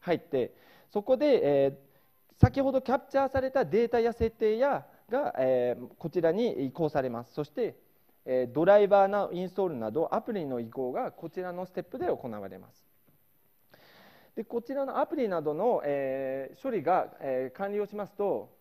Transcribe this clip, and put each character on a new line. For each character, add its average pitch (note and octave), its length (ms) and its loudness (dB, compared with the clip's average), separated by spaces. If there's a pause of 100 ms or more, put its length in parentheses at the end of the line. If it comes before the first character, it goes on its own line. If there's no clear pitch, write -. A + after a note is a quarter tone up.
入 E3+ 160 0
っ - 20 -4
て、 - 340 -2 (380)
そ G#3 100 -2
こ C4 160 2
で、 C#4+ 260 4
え C#3 260 4
ー、 C#3 60 -6 (640)
先 B3 220 4
ほ C4+ 100 2
ど C4 80 2
キ B3+ 120 -4
ャ C4+ 80 2
プ - 100 -20
チ C#4 80 0
ャ C4+ 80 4
ー C4 40 0
さ C4+ 120 -2
れ C4 80 -2
た C4 160 2
デ G#3+ 220 2
ー - 20 -2
タ A#3+ 120 2
や A3+ 120 2
設 A3+ 240 -4
定 A3 200 2
や B3 280 0 (240)
が、 C4+ 300 -2
え B2+ 400 2
ー、 B2 80 -12 (100)
こ E3 140 -8
ち F3+ 100 -2
ら D#3+ 100 4
に F#3 360 0
移 B2+ 40 -8
行 D#3 180 0
さ C#3+ 120 -2
れ C3 80 -2
ま A#2 140 -6
す。 - 100 -20
そ D3+ 100 -2
し - 60 -14
て、 A3 260 -4 (500)
え B2+ 240 0
ー、 A2+ 40 -14
ド D#3 120 2
ラ G3+ 140 10
イ G3+ 80 4
バ G3 180 6
ー - 20 2
の G3+ 260 -2
イ F3 80 -4
ン F#3 80 -6
ス - 60 -20
ト G3 100 0
ー F3+ 40 0
ル D3+ 60 -8
な A2 140 -4
ど D3+ 240 -2
ア A3 80 0
プ A#3 120 -6
リ F3+ 120 -4
の B2+ 140 -4
移 A#2 100 -8
行 C3 220 -6
が G3+ 200 -6
こ - 180 -14
ち F#3 120 -10
ら F3+ 100 -8
の F3+ 140 -10
ス - 60 -16
テ F3+ 100 -8
ッ - 40 -6
プ - 120 -14
で F4 80 -6
行 - 240 -4
わ G#2 180 -10
れ F#2+ 120 -16
ま - 120 -20
す。 - 140 -20 (1500)
で、 - 80 -6
こ A#3 200 -6
ち C4+ 100 -10
ら C#4 120 -4
の A#3+ 140 -4
ア D#4 60 0
プ E4 120 -6
リ A#3 120 0
な E3 140 -2
ど D3+ 100 -2
の、 G3 320 0
え C3+ 720 -4
ー、 - 80 -20
処 C4+ 80 -4
理 G3 100 -2
が、 D#3+ 380 0
え C3 340 -2
ー、 - 40 -20
完 G3 160 -6
了 G#3 120 -2
し G#3 100 -12
ま G#3 120 -6
す - 60 -18
と、 E3+ 360 -2 (120)